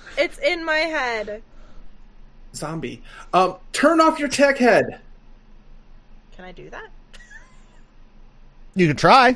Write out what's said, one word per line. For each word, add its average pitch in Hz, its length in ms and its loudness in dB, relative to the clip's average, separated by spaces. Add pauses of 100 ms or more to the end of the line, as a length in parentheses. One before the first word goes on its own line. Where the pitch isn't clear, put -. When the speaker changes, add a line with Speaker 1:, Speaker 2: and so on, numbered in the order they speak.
(200)
Speaker 1:
It's 330 180 -4
in 339 260 -4
my 311 140 -2
head. 240 640 -6 (1120)
Speaker 2:
Zombie. 147 480 -12 (320)
Um, 180 220 2 (160)
turn 320 280 2
off 320 200 2
your 294 100 -4
tech 269 300 0
head. 202 400 2 (1400)
Speaker 1:
Can 185 100 -20
I 185 60 -18
do 156 200 -20
that? 440 160 -18 (1900)
Speaker 3:
You 180 120 4
can 143 100 0
try. 247 380 6